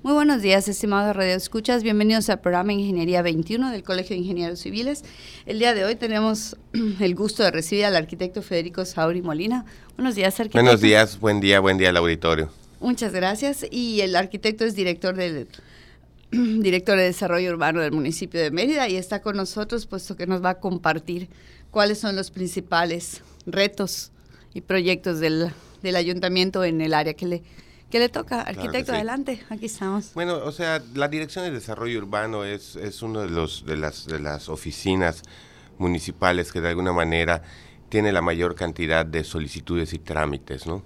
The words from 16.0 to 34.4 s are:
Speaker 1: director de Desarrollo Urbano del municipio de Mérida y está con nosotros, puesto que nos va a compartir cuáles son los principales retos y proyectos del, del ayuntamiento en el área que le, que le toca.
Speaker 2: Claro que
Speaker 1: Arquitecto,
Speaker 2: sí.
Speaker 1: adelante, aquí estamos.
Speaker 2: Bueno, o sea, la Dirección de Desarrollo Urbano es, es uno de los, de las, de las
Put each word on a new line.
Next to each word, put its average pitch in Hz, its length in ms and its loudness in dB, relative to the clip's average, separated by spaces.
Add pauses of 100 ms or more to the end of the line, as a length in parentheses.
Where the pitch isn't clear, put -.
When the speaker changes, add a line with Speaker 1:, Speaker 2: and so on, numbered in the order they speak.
Speaker 1:
director 214 680 2
de 185 60 6
Desarrollo 180 480 0
Urbano 165 300 0
del 151 100 0
municipio 156 500 -2
de 151 120 2
Mérida 247 360 0
y 185 60 0
está 185 280 -4
con 202 140 -4
nosotros, 214 520 -4
puesto 190 260 -10
que 175 140 -6
nos 185 120 0
va 180 100 2
a 180 100 -6
compartir 175 680 -2 (440)
cuáles 214 260 2
son 208 160 -4
los 190 160 -6
principales 175 920 -2 (220)
retos 196 680 -2 (420)
y 185 60 -8
proyectos 180 580 0
del, 160 320 0 (320)
del 185 140 -2
ayuntamiento 180 680 0
en 165 180 2
el 156 140 0
área 151 200 0
que 180 120 -8
le, 175 160 -4 (480)
que 233 100 0
le 240 80 4
toca. - 340 -6
Speaker 2:
Claro - 40 -8
que - 120 -8
Speaker 1:
Arquitecto, 247 320 -6
Speaker 2:
sí. 233 60 -2
Speaker 1:
adelante, 247 520 -6
aquí 220 180 -10
estamos. 202 460 -6
Speaker 2:
Bueno, 175 320 -4
o 151 60 -4
sea, 160 320 -2 (120)
la 143 120 0
Dirección 156 380 -6
de 170 80 -4
Desarrollo 113 480 -6
Urbano 104 440 -4
es, 101 300 -10
es 95 260 -10
uno 110 200 -4
de 95 100 -4
los, 82 340 -4
de 78 120 -4
las, 76 300 -8
de 78 120 -6
las 73 300 -8